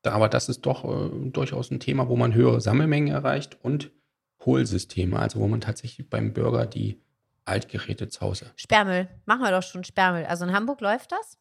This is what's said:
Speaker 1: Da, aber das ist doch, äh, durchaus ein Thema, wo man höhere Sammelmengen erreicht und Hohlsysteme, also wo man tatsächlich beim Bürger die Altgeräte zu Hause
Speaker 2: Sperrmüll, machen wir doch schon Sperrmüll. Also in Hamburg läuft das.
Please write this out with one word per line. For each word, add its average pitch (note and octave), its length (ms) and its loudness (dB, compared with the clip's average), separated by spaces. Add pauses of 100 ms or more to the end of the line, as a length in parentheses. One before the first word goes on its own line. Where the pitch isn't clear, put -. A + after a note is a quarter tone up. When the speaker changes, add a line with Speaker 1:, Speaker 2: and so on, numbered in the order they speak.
Speaker 1:
Da, A2+ 120 -2
aber G#2+ 180 4
das A#2+ 180 0
ist B2 140 -6
doch, - 220 -2
äh, A#2+ 460 -4
durchaus C3 400 -4
ein C3 100 -4
Thema, C3 280 -2
wo B2 80 2
man A#2+ 160 4
höhere A#2 300 6
Sammelmengen D3 500 2
erreicht C#3 500 -2
und C#3+ 280 -4 (520)
Hohlsysteme, G2 760 0
also A2 200 0
wo G#2+ 80 2
man A2 140 0
tatsächlich - 480 -8
beim A2 240 -2
Bürger A#2 340 0
die G#2+ 320 -6 (460)
Altgeräte - 640 -6
zu - 140 -12
Hause G2 340 -6
Speaker 2:
Sperrmüll, F#3+ 500 0 (200)
machen A#3+ 160 2
wir A3 80 2
doch F#3 120 2
schon F3+ 220 -12
Sperrmüll. F3+ 400 0
Also F3 220 -4
in F3+ 80 0
Hamburg A#3 260 -2
läuft A3 320 -2
das. G#4 280 -8